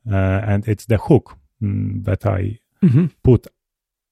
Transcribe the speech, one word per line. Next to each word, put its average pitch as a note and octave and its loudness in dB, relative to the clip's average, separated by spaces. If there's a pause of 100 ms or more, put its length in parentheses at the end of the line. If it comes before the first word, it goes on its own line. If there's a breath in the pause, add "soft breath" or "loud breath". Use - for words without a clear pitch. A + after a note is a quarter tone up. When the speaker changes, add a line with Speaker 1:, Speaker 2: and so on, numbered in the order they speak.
(100)
Speaker 1:
uh, G2+ -2 (320)
and G2+ -2
it's G#2+ -6
the A2 2
hook, - 0 (260)
mm, G2+ -4
that F#2+ -4
I F#2+ -4 (220)
Speaker 2:
Mm-hmm. D#3+ 4 (160)
Speaker 1:
put B2 4 (640)